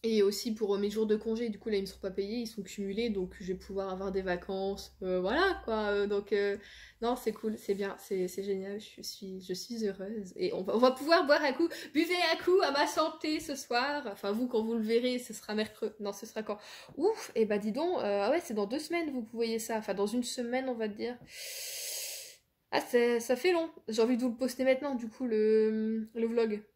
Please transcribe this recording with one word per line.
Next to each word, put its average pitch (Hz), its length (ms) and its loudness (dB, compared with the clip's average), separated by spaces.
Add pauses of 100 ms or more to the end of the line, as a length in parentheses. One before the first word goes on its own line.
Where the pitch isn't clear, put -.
Et 220 160 6
aussi 208 300 2
pour, 208 220 0
euh, 196 40 0
mes 202 120 0
jours 220 160 0
de 214 100 4
congé, 226 320 -2
du 202 100 -6
coup 226 120 -8
là 202 80 2
ils - 20 2
me 196 60 -6
sont - 120 -14
pas 190 120 -6
payés, 202 300 -4
ils 226 60 -4
sont 208 160 -10
cumulés, 196 460 -4
donc 185 320 -4
je 175 60 -10
vais 185 120 -4
pouvoir 196 300 -6
avoir 190 240 -6
des 190 80 0
vacances, 190 800 -4
euh, 185 180 0
voilà 294 460 2
quoi, 214 280 -2
euh, 202 140 2
donc, 202 280 0
euh, 202 240 0 (420)
non 240 160 0
c'est 220 160 -2
cool, 220 240 -4
c'est - 160 -4
bien, 196 260 -2
c'est, 185 300 -2
c'est 190 140 -6
génial, 196 360 -4
je - 220 -16
suis, 190 400 -10
je 185 140 -6
suis 220 320 -6
heureuse. 196 500 -6
Et - 160 0
on 180 100 -4
va, 190 140 0
on - 20 4
va 254 120 8
pouvoir 302 340 4
boire 294 180 6
un 269 120 2
coup, 339 160 4 (240)
buvez 339 240 2 (160)
un - 100 0
coup 370 180 8
à 277 80 4
ma 285 160 4
santé 311 540 0
ce 277 160 -6
soir, 269 560 0
enfin 202 180 -4
vous 233 160 2
quand 233 160 2
vous 226 120 0
le 226 80 2
verrez, 240 360 4
ce 247 140 -8
sera - 220 -8
mercredi, 214 460 -2
non 202 120 -4
ce 214 140 -12
sera 220 160 -6
quand ? 208 160 -4 (400)
Ouf, 427 360 0
et 220 120 4
bah 208 100 2
dis 208 160 0
donc, 330 280 0
euh, 202 240 2
ah 220 60 2
ouais 339 100 4
c'est - 120 -10
dans 208 140 0
deux 262 140 -2
semaines 330 300 -2
vous 247 220 -4
voyez 226 260 0
ça, 220 200 -2
enfin 214 160 -4
dans 202 120 2
une 240 160 0
semaine 247 460 -2
on 247 60 -2
va 220 120 -2
dire. 226 300 -6 (1600)
Ah 294 100 2
ça, 240 380 4
ça 247 160 0
fait 359 160 2
long, 330 180 0 (180)
j'ai 226 140 2
envie 240 160 4
de 240 40 0
vous 254 60 2
le 233 80 -2
poster 254 280 -2
maintenant 262 320 2
du 226 120 -6
coup 262 160 -8
le, 220 880 2
le 226 140 0
vlog. 226 360 0 (140)